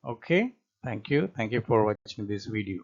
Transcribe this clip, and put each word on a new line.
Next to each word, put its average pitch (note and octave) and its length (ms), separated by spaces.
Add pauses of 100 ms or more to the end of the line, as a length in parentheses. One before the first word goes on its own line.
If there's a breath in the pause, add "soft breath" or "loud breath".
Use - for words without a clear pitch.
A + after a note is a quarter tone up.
ஓகே, C3+ 340 (460)
thank A2 260
you. C#3+ 120 (140)
Thank A2 160
you A#2 100
for A2+ 220
watching G#2+ 460
this G#2 220
video. G2 320